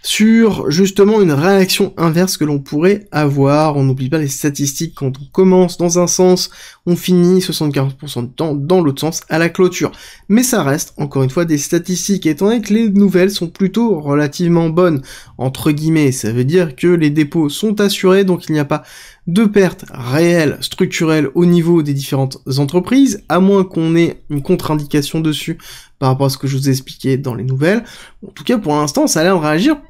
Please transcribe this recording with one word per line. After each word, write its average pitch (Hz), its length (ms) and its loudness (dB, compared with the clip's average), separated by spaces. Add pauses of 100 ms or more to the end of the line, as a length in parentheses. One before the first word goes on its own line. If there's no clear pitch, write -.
sur 220 640 2
justement 196 520 2
une 170 100 2
réaction 190 640 2
inverse 170 400 0
que 151 80 -2
l'on 147 140 -2
pourrait 147 520 0
avoir. 147 680 0
On 131 60 2
n'oublie 131 260 -2
pas 165 80 -2
les 151 100 -2
statistiques, 143 680 -6
quand 131 240 -6
on 143 140 -16
commence 185 460 2
dans 175 200 0
un 175 80 2
sens, 185 440 2 (340)
on 175 100 0
finit 180 460 2
soixante-quinze 143 540 -4
pour 147 160 -16
cent 123 140 -8
du 123 40 -10
temps 156 260 -4
dans 165 280 0
l'autre 139 180 -2
sens 160 300 -4
à 160 80 -2
la 170 100 0
clôture. 180 440 0 (360)
Mais 226 140 2
ça 220 200 0
reste, 143 360 -2
encore 139 240 -2
une 131 80 0
fois, 175 160 -2
des 160 100 0
statistiques, 175 680 -4
étant 160 220 0
donné 233 120 0
que 208 140 -2
les 226 160 2
nouvelles 190 400 2
sont 175 180 -6
plutôt 196 500 -2
relativement 151 680 0
bonnes, 160 320 0 (380)
entre 135 320 -2
guillemets, 151 420 0
ça 113 200 -4
veut 123 120 0
dire 160 320 0
que 175 120 0
les 170 200 2
dépôts 151 400 0
sont 208 320 -4
assurés, 196 440 2
donc 175 260 -2
il - 20 0
n'y 156 60 0
a 143 80 0
pas 151 160 -4 (440)
de 196 200 2
pertes 202 440 0
réelles, 151 680 0
structurelles 160 760 -2
au 175 120 4
niveau 175 340 4
des 147 140 -2
différentes 135 480 -4 (160)
entreprises, 190 720 0
à 170 100 2
moins 190 240 4
qu'on 165 320 -2
ait 170 320 0
une 143 140 -4
contre-indication 151 800 -2
dessus 160 360 -4 (420)
par 135 120 0
rapport 135 160 0
à - 20 2
ce 135 80 -4
que 143 100 -8
je 135 120 -2
vous 139 100 -2
ai 135 40 2
expliqué 131 440 -4
dans 131 180 -6
les 110 100 -8
nouvelles. 156 400 0 (420)
En - 60 -20
tout - 120 -20
cas, 240 140 0
pour 151 160 -2
l'instant, 151 320 0
ça 165 140 0
a - 20 2
l'air 185 160 2
de 160 40 0
réagir 190 480 0